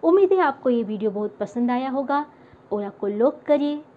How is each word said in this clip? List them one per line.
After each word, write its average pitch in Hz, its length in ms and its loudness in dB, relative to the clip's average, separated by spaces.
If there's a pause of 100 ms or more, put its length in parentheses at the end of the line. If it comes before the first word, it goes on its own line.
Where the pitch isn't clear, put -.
उम्मीद 370 300 4
है 381 60 2
आपको 277 320 0
ये 240 120 2
वीडियो 214 280 -4
बहुत 208 280 -6
पसंद 240 320 -2
आया 254 200 -2
होगा 277 360 -2 (460)
और 208 120 -4
आपको 202 220 -8
लॉक 226 400 0
करिए 294 380 0 (120)